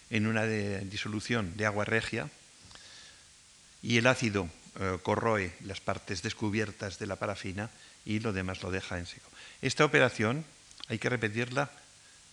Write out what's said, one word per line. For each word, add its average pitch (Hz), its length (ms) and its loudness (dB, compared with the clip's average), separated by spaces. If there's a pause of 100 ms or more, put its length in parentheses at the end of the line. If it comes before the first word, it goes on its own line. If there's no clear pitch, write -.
(100)
en 110 180 2
una 110 160 2
de, 101 380 0
disolución 104 720 -4
de 104 100 0
agua 104 180 2
regia, 113 460 -2 (1500)
y 117 160 4
el 117 80 6
ácido 101 420 4 (300)
eh, 92 240 0
corroe 104 500 2 (120)
las 98 160 -8
partes 95 420 -4
descubiertas 104 760 -2
de 107 80 -6
la 95 100 -4
parafina 101 540 -4 (340)
y 107 160 0
lo 110 120 -2
demás 92 300 -2
lo 92 80 -4
deja 92 280 -4
en 87 80 -6
seco. - 240 -16 (320)
Esta 131 220 2
operación 135 600 4 (440)
hay 110 100 -2
que 123 120 0
repetirla 120 600 0 (640)